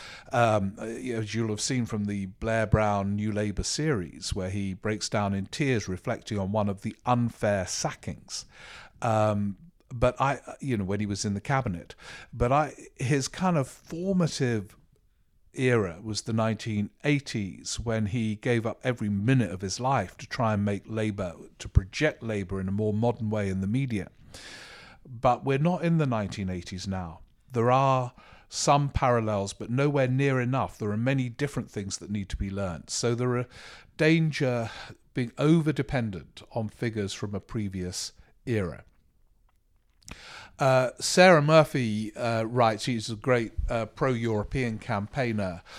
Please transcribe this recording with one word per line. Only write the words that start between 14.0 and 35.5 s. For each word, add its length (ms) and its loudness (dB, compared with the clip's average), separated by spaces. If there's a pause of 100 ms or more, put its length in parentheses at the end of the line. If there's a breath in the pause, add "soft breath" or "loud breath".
era 500 2
was 200 -6
the 100 -4
nineteen 580 0 (140)
eighties, 760 -2
when 280 0
he 280 0
gave 320 0
up 160 -6
every 260 -2
minute 440 4
of 80 -6
his 180 -4
life 380 -2
to 100 -16
try 280 0
and 100 2
make 220 0
Labour, 480 -4 (260)
to 80 -10
project 560 2
Labour 360 -4
in 60 -2
a 60 -2
more 200 0
modern 380 0
way 180 0
in 120 0
the 80 0
media. 400 -2 (1000 loud breath)
But 360 0
we're 140 2
not 260 2
in 140 4
the 80 4
nineteen 440 -2
eighties 380 -8
now. 320 -6 (320)
There 180 2
are 440 2 (340 loud breath)
some 400 2
parallels, 640 2
but 180 -10
nowhere 380 2
near 320 2
enough. 360 -2
There 140 -4
are 60 -2
many 320 0
different 420 -4
things 280 -6
that 120 -10
need 200 -4
to 60 -6
be 140 -2
learned. 400 -6
So 240 0
there 220 0
are 100 -2 (500 loud breath)
danger 720 2 (420 loud breath)
being 260 -2
over-dependent 1120 0